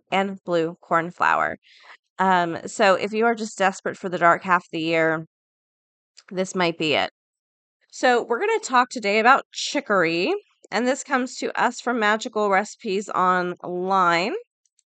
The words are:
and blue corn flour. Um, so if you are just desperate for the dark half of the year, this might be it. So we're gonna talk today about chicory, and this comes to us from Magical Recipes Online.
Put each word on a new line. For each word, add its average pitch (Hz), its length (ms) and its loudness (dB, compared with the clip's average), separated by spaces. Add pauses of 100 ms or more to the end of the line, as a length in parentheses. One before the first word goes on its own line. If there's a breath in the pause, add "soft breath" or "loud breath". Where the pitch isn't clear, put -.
(120)
and 196 320 -2
blue 170 380 -2
corn 165 300 -2
flour. 156 480 0 (580 loud breath)
Um, 180 480 0
so 196 300 2
if 202 180 -4
you 220 140 2
are 233 80 2
just 214 240 -10
desperate 190 360 -2
for - 140 -10
the 175 80 -6
dark 170 240 4
half 180 220 0
of - 80 -20
the 170 100 -6
year, 160 460 0 (1040)
this 185 240 -4
might 170 240 0
be 156 160 0
it. 95 160 0 (800)
So 247 320 2
we're 233 180 -2
gonna 415 180 0
talk 247 300 0
today 208 300 0
about 240 340 4
chicory, 190 800 0 (360)
and 226 160 -2
this 262 160 -2
comes 254 360 -4
to - 200 -6
us 233 220 0
from 247 180 -2
Magical 214 520 0
Recipes 196 580 -2
Online. 180 1300 0 (680)